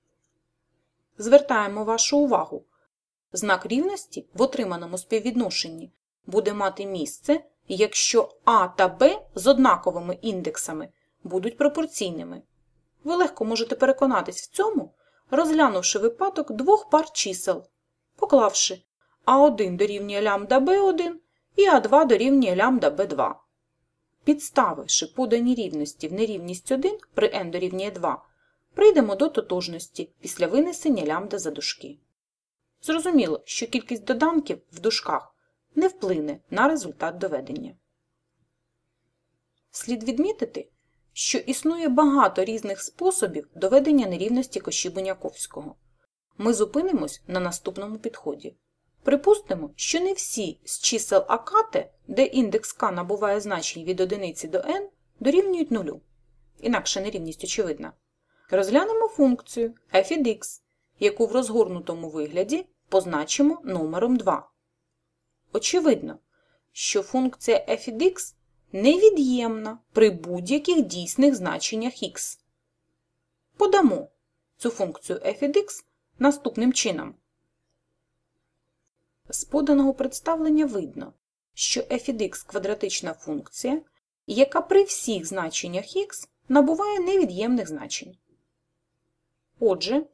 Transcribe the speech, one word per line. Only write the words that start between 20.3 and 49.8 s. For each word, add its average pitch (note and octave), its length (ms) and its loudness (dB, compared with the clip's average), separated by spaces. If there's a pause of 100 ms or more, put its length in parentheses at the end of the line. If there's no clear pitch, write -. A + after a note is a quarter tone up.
Б F#4 200 4
один F4 400 0 (360)
і G4 100 6
А - 140 8
два C4+ 240 6
дорівнює A#3+ 520 4
лямбда A3 340 2
Б F3+ 160 -2
два. C3+ 380 -4 (800)
Підставивши - 840 0
подані A#3+ 480 0
рівності D#3 540 -6
в E3 40 -8
нерівність F#3 600 -4
один F#4 260 0 (160)
при G#3+ 140 2
n F3 220 -4
дорівнює F#3 400 -4
два, E3+ 340 -6 (500)
прийдемо D#4 400 6
до C#4 140 2
тотожності F3+ 800 -6 (100)
після - 260 -4
винесення C4+ 600 -2
лямбда F#3 320 -6
за E3 120 -6
дужки. - 480 -10 (840)
Зрозуміло, D#4 640 0
що - 220 -8
кількість A3+ 380 -6
доданків D4 540 0 (140)
в - 80 -18
дужках - 540 -4 (400)
не F4 140 2
вплине D#3+ 500 -4 (120)
на A3+ 180 2
результат F3 500 -4
доведення. D3 560 -8 (2000)
Слід A3+ 340 -8
відмітити, D#4 640 -4 (440)
що - 260 -4
існує D#4+ 500 -2
багато C4+ 560 4
різних G#3+ 360 -6
способів G#3 760 -4
доведення C4 520 4
нерівності G#3 540 -2
Коші-Буняковського. - 1120 -8 (680)
Ми A3 160 2
зупинимось G#3+ 720 -2
на F#3 140 -2
наступному F#3+ 580 -8
підході. - 580 -10 (460)
Припустимо, D4+ 760 2
що - 240 -2